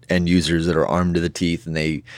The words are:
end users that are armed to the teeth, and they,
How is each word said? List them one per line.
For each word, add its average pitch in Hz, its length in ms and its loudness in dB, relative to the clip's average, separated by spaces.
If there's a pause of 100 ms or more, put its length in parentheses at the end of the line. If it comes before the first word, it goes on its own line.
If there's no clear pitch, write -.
end 87 220 2
users 82 360 2
that 87 80 0
are 78 120 2
armed 87 280 0
to 85 60 2
the 85 80 0
teeth, 85 380 -4
and 80 100 -8
they, 78 260 -2 (160)